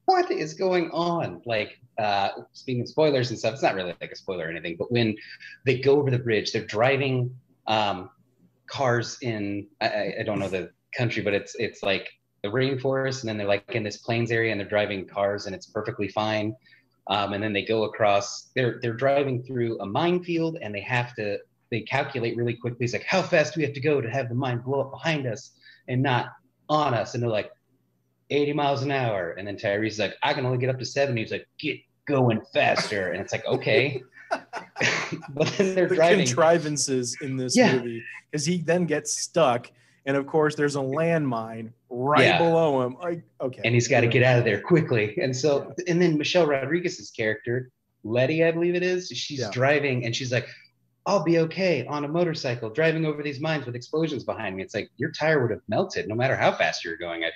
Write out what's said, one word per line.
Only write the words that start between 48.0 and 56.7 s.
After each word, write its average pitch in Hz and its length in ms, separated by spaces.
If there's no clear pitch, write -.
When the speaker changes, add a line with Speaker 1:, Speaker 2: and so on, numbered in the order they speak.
Speaker 1:
Letty, 131 420
I 165 60
believe 170 240
it 180 80
is, 180 260
she's 131 320
Speaker 2:
Yeah. 110 100
Speaker 1:
driving 131 540
and 117 100
she's 127 160
like, 120 160
"I'll 190 180
be 165 160
okay 160 480
on 143 180
a - 20
motorcycle 147 600
driving 160 360
over 147 180
these 143 160
mines 156 260
with 120 100
explosions 147 480
behind 101 320
me." 95 80
It's - 120
like, 101 220
your 156 140
tire 151 300
would 117 100
have 95 160
melted 104 400
no 107 80
matter 127 200
how 127 180
fast - 320